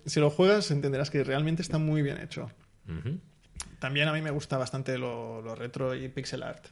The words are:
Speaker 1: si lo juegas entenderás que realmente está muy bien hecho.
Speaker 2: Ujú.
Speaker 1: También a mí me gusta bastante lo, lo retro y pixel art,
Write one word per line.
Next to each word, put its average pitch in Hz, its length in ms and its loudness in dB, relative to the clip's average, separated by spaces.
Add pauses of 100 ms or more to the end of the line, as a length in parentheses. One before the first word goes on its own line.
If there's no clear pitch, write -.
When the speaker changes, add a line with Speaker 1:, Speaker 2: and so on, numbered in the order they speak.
Speaker 1:
si 156 120 0
lo 147 120 8
juegas 196 400 6
entenderás 139 400 0
que 139 140 2
realmente 151 360 0
está - 160 -2
muy 156 240 2
bien 143 220 0
hecho. 120 280 -8 (380)
Speaker 2:
Ujú. 95 300 -4 (640)
Speaker 1:
También 143 280 2
a 151 60 2
mí 156 80 -2
me 156 80 -2
gusta 143 260 -2
bastante 131 400 -2
lo, 117 460 -6
lo 113 120 -8
retro 127 400 -4
y 131 140 -6
pixel 131 340 -8
art, 127 300 -10